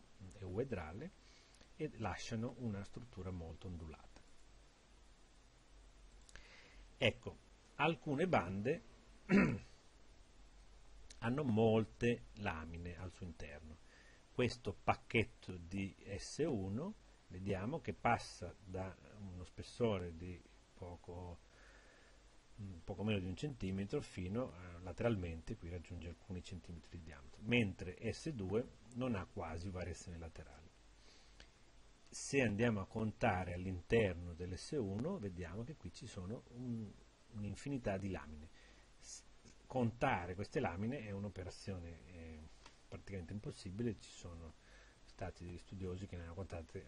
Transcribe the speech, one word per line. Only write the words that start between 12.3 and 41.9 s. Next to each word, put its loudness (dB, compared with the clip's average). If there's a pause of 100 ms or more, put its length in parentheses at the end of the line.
lamine -4
al -6
suo -10
interno. -10 (520)
Questo 2
pacchetto 4
di -2 (220)
S 0
uno, 0 (360)
vediamo 0
che -4
passa 2
da -4 (240)
uno -8
spessore 0
di -8 (340)
poco, -8 (1200)
mm, -6
poco -4
meno 6
di 0
un 0
centimetro 0
fino -2
a, -12
lateralmente, 2
qui -6
raggiunge -6
alcuni -6
centimetri -10
di -10
diametro, -12
mentre 2
S -4
due 2 (160)
non 0
ha 0
quasi -4
variazioni -6
laterali. -12 (1400)
Se 2
andiamo 6
a 0
contare 2
all'interno 4
dell'S -4
uno, 2
vediamo -4
che -6
qui -10
ci -10
sono -6 (120)
un, -2 (440)
un'infinità 0
di 0
lamine. -6 (500)
S-, -12 (440)
contare 4
queste 0
lamine 0
è -4
un'operazione, -6